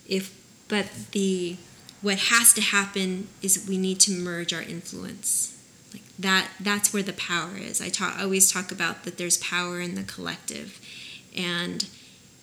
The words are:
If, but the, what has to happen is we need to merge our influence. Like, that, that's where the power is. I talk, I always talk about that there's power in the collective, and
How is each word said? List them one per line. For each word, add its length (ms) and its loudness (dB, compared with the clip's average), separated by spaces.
If, 300 -2
but 220 0
the, 440 0
what 160 2
has 360 8
to 80 -2
happen 680 2
is 260 2
we 100 0
need 240 2
to 100 6
merge 420 -2
our 80 -4
influence. 960 -4
Like, 100 -18
that, 300 4
that's 340 2
where 100 2
the 100 -4
power 420 -4
is. 260 -6
I 60 -4
talk, 300 -2
I 60 -2
always 280 6
talk 220 -4
about 320 -2
that 120 -8
there's 200 2
power 420 -2
in 160 -4
the 80 -6
collective, 800 -8
and 520 -2